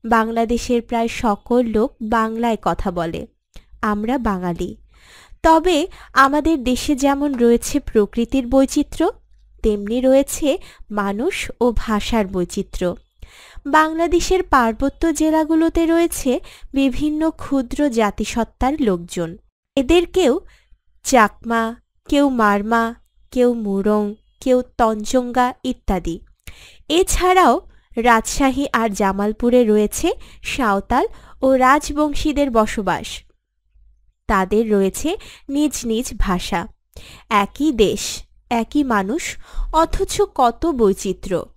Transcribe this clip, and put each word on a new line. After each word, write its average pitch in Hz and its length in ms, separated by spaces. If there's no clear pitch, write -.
বাংলাদেশের 226 760
প্রায় 233 260
সকল 240 580
লোক 220 360
বাংলায় 226 600
কথা 175 280
বলে। 170 360
আমরা 220 360
বাঙালি। 180 580
তবে 330 460
আমাদের 277 520
দেশে 254 320
যেমন 277 380
রয়েছে 240 460
প্রকৃতির 233 680
বৈচিত্র্য, 277 640
তেমনি 214 380
রয়েছে 277 580
মানুষ 208 600
ও 240 160
ভাষার 214 500
বৈচিত্র্য। 185 680
বাংলাদেশের 330 760
পার্বত্য 277 720
জেলাগুলোতে 320 720
রয়েছে 330 540
বিভিন্ন 302 580
ক্ষুদ্র 277 580
জাতিসত্তার 226 920
লোকজন। 175 560
এদের 320 300
কেউ 339 340
চাকমা, 226 720
কেউ 285 200
মারমা, 226 680
কেউ 247 240
মুরং, 208 600
কেউ 247 220
তঞ্চঙ্গা 247 760
ইত্যাদি। 185 560
এছাড়াও 359 720
রাজশাহী 247 760
আর 226 160
জামালপুরে 208 760
রয়েছে 214 480
সাঁওতাল 240 640
ও 269 120
রাজবংশীদের 285 960
বসবাস। 208 720
তাদের 208 460
রয়েছে 202 440
নিজ 285 360
নিজ 233 340
ভাষা। 180 500
একই 233 420
দেশ, 208 500
একই 240 340
মানুষ, 226 520
অথচ 330 500
কত 247 320
বৈচিত্র্য। 196 800